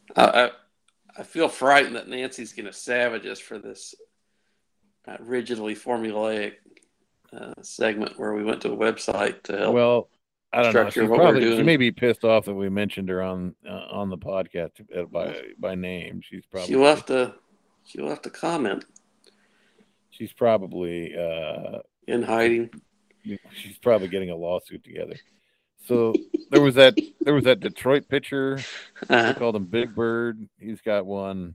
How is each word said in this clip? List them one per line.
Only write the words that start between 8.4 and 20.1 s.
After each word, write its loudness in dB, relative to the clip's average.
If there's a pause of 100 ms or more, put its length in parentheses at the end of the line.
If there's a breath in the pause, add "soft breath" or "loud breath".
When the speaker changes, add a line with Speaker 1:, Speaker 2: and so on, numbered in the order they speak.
Speaker 1:
went -4
to -4
a -6
website -2
to -8
help 0
Speaker 2:
Well, 2 (440)
I -2
don't 4
know. 2
Speaker 1:
structure 4
Speaker 2:
She's 4
Speaker 1:
what 4
we're 8
Speaker 2:
probably, 6
she 4
Speaker 1:
doing. 4
Speaker 2:
may 6
be 4
pissed 0
off 4
that -6
we -4
mentioned -4
her -2
on, -6 (100)
uh, -14
on -6
the -8
podcast, -6 (240)
uh, -4
by, -6
Speaker 1:
Yeah. -12 (180)
Speaker 2:
by -6
name. -8
She's -18
probably -8
Speaker 1:
She 0
left 4
a, 0 (500)
she -16
left -8
a -14
comment. -4 (1300 soft breath)